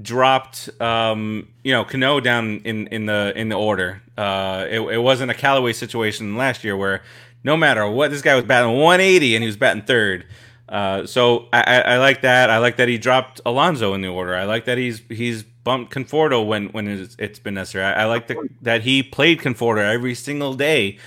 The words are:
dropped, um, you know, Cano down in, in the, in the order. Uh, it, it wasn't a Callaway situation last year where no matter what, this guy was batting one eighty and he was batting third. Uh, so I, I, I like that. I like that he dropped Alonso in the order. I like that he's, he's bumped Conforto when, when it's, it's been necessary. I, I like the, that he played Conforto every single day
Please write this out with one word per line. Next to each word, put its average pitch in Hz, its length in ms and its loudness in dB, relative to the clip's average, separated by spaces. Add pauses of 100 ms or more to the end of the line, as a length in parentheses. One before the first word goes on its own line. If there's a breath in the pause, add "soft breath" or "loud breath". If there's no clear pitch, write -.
dropped, 127 680 0 (120)
um, 110 680 -4 (140)
you 131 100 -2
know, 113 100 0
Cano 135 380 0
down 117 420 -2
in, 110 240 -8
in 110 180 -8
the, 104 300 -2
in 110 140 -6
the 104 80 -4
order. 98 440 -2 (160)
Uh, 95 520 -4
it, 110 100 -4
it 110 200 -4
wasn't 127 300 2
a 113 40 0
Callaway 135 400 0
situation 110 640 -4
last 127 260 -2
year 101 140 -4
where 98 240 -2 (420 loud breath)
no 147 140 0
matter 127 300 2
what, 139 240 0
this 143 100 -8
guy 147 140 4
was 120 100 2
batting 123 320 4
one 175 240 6
eighty 165 340 4
and 113 80 0
he 113 40 -2
was 104 100 -6
batting 107 260 0
third. 104 420 0 (440 soft breath)
Uh, 98 360 -2
so 120 460 2
I, 120 100 4
I, 123 200 4
I 123 160 2
like 131 240 2
that. 127 280 4
I 113 100 4
like 120 180 2
that 123 100 2
he 120 100 0
dropped 127 480 0
Alonso 123 480 0
in 95 80 -4
the 95 60 -6
order. 90 280 -6
I 92 100 -4
like 113 200 -4
that 123 120 -2
he's, 120 320 -4
he's 113 340 -6
bumped 123 480 -6
Conforto 135 540 0
when, 104 220 -2
when 107 200 -8
it's, 98 300 -10
it's 104 220 -10
been 101 160 -8
necessary. 95 300 -6
I, 98 180 0
I - 20 0
like 117 220 -2
the, 127 200 -8 (140)
that 117 220 0
he 135 180 2
played 151 380 2
Conforto 117 400 -2
every 120 340 -2
single 143 400 -8
day 131 540 0